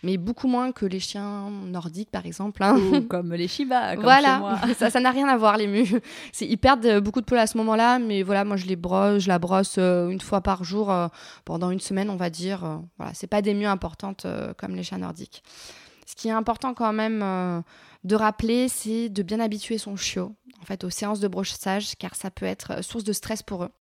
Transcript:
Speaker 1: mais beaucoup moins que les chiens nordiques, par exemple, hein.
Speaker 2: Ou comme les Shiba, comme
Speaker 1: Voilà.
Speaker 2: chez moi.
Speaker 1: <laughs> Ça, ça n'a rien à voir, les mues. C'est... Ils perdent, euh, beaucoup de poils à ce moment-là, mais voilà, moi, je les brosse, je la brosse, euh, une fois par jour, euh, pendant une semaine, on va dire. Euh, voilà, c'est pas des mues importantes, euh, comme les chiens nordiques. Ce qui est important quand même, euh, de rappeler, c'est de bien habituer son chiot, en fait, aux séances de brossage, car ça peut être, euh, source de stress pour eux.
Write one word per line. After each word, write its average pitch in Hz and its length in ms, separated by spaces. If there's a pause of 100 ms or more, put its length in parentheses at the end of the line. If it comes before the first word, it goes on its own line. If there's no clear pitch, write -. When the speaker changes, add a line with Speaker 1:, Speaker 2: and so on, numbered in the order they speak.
Speaker 1:
mais 185 160
beaucoup 220 280
moins 247 260
que - 120
les 190 160
chiens 202 480
nordiques, 180 640
par 180 160
exemple, 196 360
hein. 208 140
Speaker 2:
Ou 226 240
comme 180 320
les 170 160
Shiba, 247 460
comme 202 80
Speaker 1:
Voilà. 262 320
Speaker 2:
chez 262 60
moi. 202 260
Speaker 1:
<laughs> 240 120
Ça, 214 120
ça 247 100
n'a 254 100
rien 269 160
à 262 120
voir, 214 180
les 214 100
mues. 202 360 (300)
C'est... - 140
Ils 220 120
perdent, 262 260
euh, 214 160
beaucoup 208 220
de - 20
poils 240 160
à 220 60
ce 226 100
moment-là, 226 420
mais 214 240
voilà, 196 220
moi, 202 140
je 180 80
les 185 100
brosse, 190 460
je 185 60
la 196 100
brosse, 190 400
euh, 180 320
une 185 100
fois 196 220
par 185 220
jour, 202 260
euh, 175 180 (380)
pendant 170 240
une 185 100
semaine, 196 300
on 196 60
va 180 120
dire. 180 340
Euh, 160 140 (220)
voilà, - 160
c'est - 120
pas 208 140
des 208 140
mues 202 100
importantes, 190 600
euh, - 260
comme 190 240
les 180 60
chiens 185 160
nordiques. 170 440 (640)
Ce - 80
qui - 140
est 220 40
important 226 420
quand 226 180
même, 220 300
euh, 180 400 (420)
de 196 120
rappeler, 226 520
c'est 226 400
de 202 140
bien 208 180
habituer 220 380
son 202 180
chiot, 190 380 (260)
en 170 60
fait, 190 180
aux 180 60
séances 208 300
de 202 80
brossage, 190 680
car - 180
ça 190 140
peut - 140
être, 190 280
euh, - 100
source 226 200
de 202 120
stress - 280
pour 180 220
eux. - 60 (120)